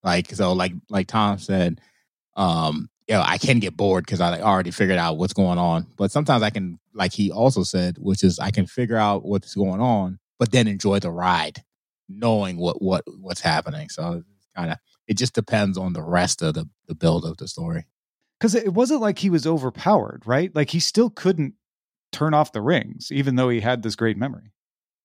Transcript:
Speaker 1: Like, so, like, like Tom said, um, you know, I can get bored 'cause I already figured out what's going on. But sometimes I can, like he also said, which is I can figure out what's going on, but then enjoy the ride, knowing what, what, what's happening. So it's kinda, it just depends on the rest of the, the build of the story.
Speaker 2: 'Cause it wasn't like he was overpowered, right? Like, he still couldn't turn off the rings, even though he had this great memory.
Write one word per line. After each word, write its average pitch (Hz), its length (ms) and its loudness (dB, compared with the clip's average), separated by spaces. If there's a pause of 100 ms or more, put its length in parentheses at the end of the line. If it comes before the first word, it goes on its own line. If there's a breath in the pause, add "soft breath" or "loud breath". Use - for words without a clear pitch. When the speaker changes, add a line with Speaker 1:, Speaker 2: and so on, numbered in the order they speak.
Speaker 1:
Like, 90 320 0
so, 95 200 0
like, 92 180 -2 (160)
like 98 180 -2
Tom 104 320 0
said, 90 420 0 (540 soft breath)
um, 80 540 0 (200)
you 107 60 0
know, 95 100 4
I 90 140 0
can 123 220 2
get 90 160 -6
bored 95 300 0
'cause 90 160 -4
I 85 180 0
already 95 300 2
figured 92 280 2
out 82 200 0
what's 92 160 -2
going 90 240 2
on. 85 280 0 (100)
But 98 140 0
sometimes 147 320 2
I 104 80 2
can, 92 280 -6 (160)
like 92 180 0
he 101 180 0
also 107 320 2
said, 90 360 -2
which 98 260 -2
is 90 140 4
I 95 120 -4
can 101 160 0
figure 117 300 -4
out 104 300 0
what's 98 280 -4
going 98 280 0
on, 101 360 0 (200)
but 117 140 0
then 123 140 4
enjoy 101 320 0
the 90 120 -4
ride, 85 520 -2 (460)
knowing 101 480 0
what, 87 260 -2
what, 92 220 0 (160)
what's 92 220 -10
happening. 76 480 -2
So 85 340 -6 (120)
it's - 200 -20
kinda, 82 220 -6 (300)
it 110 100 0
just 123 160 -4
depends 104 440 0
on 92 140 -4
the 82 100 -6
rest 87 400 0
of 80 120 0
the, 80 140 -6 (200)
the 80 60 -8
build 82 320 0
of 82 100 -8
the - 120 -12
story. 82 360 -6 (560)
Speaker 2:
'Cause 220 140 2
it 220 200 0
wasn't 247 280 2
like 208 160 0
he 196 120 0
was 160 160 2
overpowered, 156 800 0
right? 147 280 0
Like, 151 160 2
he 170 100 0
still 226 300 2
couldn't 160 440 0 (580)
turn 156 220 0
off 147 180 4
the 107 100 -4
rings, 131 500 -2
even 139 240 0
though 127 140 4
he 117 100 2
had 120 220 0
this 110 140 -4
great 110 200 0
memory. 110 360 -8 (520)